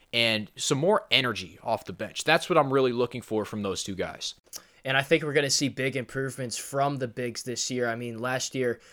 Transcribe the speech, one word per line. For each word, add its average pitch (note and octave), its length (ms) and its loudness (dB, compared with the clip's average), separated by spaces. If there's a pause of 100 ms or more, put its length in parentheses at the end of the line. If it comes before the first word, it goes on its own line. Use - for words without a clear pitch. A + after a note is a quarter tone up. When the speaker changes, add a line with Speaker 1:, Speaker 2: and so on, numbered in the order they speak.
(140)
Speaker 1:
and A2+ 420 2
some C#3 200 0
more F3+ 340 4
energy A#2 520 2
off A2+ 240 -2
the G2 80 -8
bench. - 280 -8
That's D#3+ 280 4
what E3 80 4
I'm C#3 120 4
really C3 220 4
looking A#2+ 300 -2
for G#2+ 240 -2
from G#2+ 160 -6
those F#2+ 200 -2
two G2+ 120 -6
guys. F2 400 -6 (500)
Speaker 2:
And C3+ 120 0
I C#3 60 4
think D3+ 200 4
we're D3 100 -4
gonna C#3+ 160 4
see C3+ 200 2
big B2 260 -2
improvements C3 600 -6
from C#3 400 0
the B2+ 100 -4
bigs A#2+ 380 -6
this A#2+ 260 -4
year. B2 180 0
I A2+ 60 -2
mean, A#2 240 -8
last B2+ 340 -2
year, B2 280 0 (120)